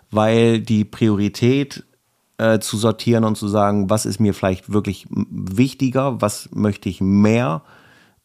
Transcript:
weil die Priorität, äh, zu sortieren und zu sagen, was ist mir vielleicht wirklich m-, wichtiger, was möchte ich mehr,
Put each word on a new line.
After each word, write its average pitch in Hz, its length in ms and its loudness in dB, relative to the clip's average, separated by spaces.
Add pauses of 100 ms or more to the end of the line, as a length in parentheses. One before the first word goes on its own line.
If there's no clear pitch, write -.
(120)
weil 113 500 2
die 107 240 0
Priorität, 117 1000 0 (540)
äh, 110 220 2
zu - 180 -6
sortieren 113 460 0
und 107 120 0
zu 104 120 -8
sagen, 101 420 0
was 110 160 0
ist 104 140 -6
mir 101 140 2
vielleicht 95 380 -4
wirklich 101 380 -4
m-, 104 200 -4
wichtiger, 127 920 -2
was - 320 -4
möchte 104 340 -2
ich 92 140 -6
mehr, 110 640 2 (600)